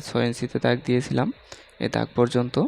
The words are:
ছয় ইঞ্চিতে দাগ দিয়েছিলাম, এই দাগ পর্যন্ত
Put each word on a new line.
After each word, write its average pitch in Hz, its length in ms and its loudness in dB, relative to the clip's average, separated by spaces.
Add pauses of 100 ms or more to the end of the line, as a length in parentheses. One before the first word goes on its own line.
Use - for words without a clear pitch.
ছয় 120 180 0
ইঞ্চিতে 120 380 -4
দাগ 120 120 2 (100)
দিয়েছিলাম, 127 400 0 (560)
এই 117 120 0
দাগ 113 120 0 (100)
পর্যন্ত 123 380 2 (120)